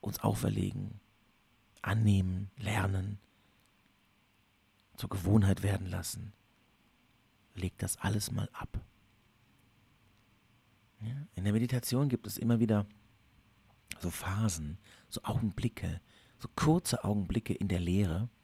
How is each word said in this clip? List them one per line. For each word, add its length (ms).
uns 200
auferlegen, 800
annehmen, 760
lernen, 600
zur 120
Gewohnheit 540
werden 260
lassen. 440
Leg 240
das 180
alles 340
mal 220
ab. 280
Ja? 340
In 100
der 80
Meditation 560
gibt 180
es 120
immer 220
wieder 260
so 100
Phasen, 680
so 140
Augenblicke, 800
so 160
kurze 500
Augenblicke 500
in 140
der 120
Leere. 480